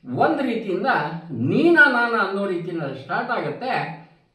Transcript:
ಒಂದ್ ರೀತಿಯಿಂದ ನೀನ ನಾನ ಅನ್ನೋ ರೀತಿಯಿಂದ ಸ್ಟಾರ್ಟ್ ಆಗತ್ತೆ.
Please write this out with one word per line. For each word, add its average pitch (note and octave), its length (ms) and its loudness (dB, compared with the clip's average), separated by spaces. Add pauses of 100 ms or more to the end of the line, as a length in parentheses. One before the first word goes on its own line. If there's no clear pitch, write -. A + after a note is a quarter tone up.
(140)
ಒಂದ್ C#4 280 2
ರೀತಿಯಿಂದ A3 440 -2 (440)
ನೀನ A3 480 4 (140)
ನಾನ A#3+ 360 0
ಅನ್ನೋ G3 180 -4
ರೀತಿಯಿಂದ E3+ 360 -4
ಸ್ಟಾರ್ಟ್ E3+ 480 -6
ಆಗತ್ತೆ. F3+ 760 -4 (300)